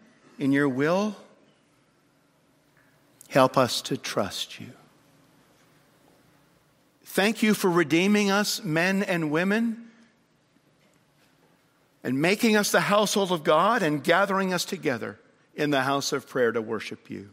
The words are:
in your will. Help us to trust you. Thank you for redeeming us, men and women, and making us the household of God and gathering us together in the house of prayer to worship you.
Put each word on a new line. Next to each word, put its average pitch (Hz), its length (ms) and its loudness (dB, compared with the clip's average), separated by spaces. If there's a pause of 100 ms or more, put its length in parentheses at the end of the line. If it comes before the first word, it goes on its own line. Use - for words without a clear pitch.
(380)
in 139 140 0
your 143 160 2
will. 170 480 0 (2250)
Help 131 280 4
us 127 260 0
to - 120 -6
trust - 640 -8
you. 113 140 -16 (2250)
Thank 214 360 0
you 214 120 4
for 190 180 2
redeeming 175 580 2
us, 202 320 0
men 185 400 0
and 170 300 -2
women, 208 580 -2 (2250)
and 131 180 -2
making 208 360 2
us 202 140 0
the 190 100 4
household 196 500 0
of 160 140 -4
God 190 360 4
and 151 220 0
gathering 190 480 2
us 175 140 -2
together 123 520 -6 (380)
in 147 140 -2
the 135 140 2
house 139 280 -2
of 139 160 -6
prayer 123 240 0
to 113 100 -2
worship 110 480 -10
you. 101 240 -12